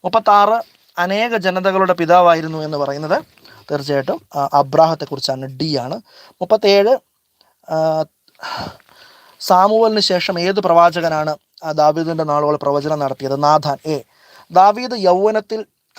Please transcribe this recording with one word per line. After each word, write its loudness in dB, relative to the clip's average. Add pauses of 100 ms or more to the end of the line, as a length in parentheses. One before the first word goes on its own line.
മുപ്പത്താറ്, 2 (360)
അനേക -2
ജനതകളുടെ 0
പിതാവായിരുന്നു 2
എന്ന് -6
പറയുന്നത് -4 (460)
തീർച്ചയായിട്ടും, -4 (160)
ആ, -2
അബ്രാഹത്തെക്കുറിച്ചാണ്. 0
ഡി -6
ആണ്. -6 (300)
മുപ്പത്തേഴ്, 2 (760)
ആ, -2 (1400)
സാമുവലിന് 2
ശേഷം -2
ഏത് -2
പ്രവാചകനാണ്, 2 (280)
ആ, -6
ദാവീദിൻ്റെ 0
നാളുകൾ 0
പ്രവചനം -2
നടത്തിയത്? -4
നാഥാൻ. 2
എ. -6 (480)
ദാവീദ് 4
യൗവനത്തിൽ 0 (340)